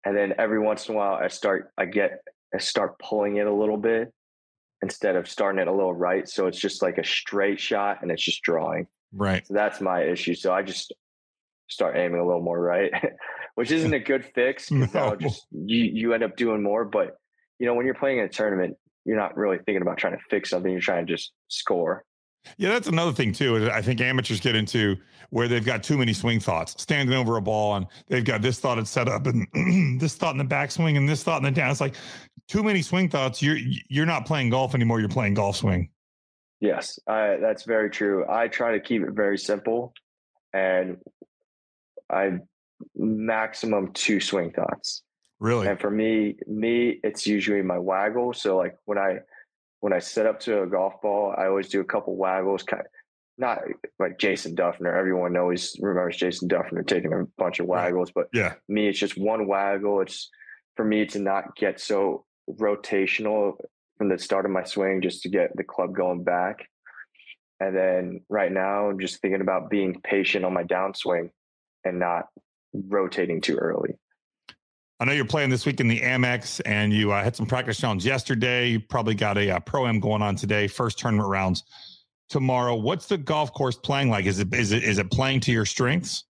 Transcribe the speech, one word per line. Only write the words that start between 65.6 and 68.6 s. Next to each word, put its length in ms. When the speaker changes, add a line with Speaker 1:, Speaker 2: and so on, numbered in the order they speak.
Speaker 1:
club 320
going 260
back. 460
And 160
then 540
right 240
now, 380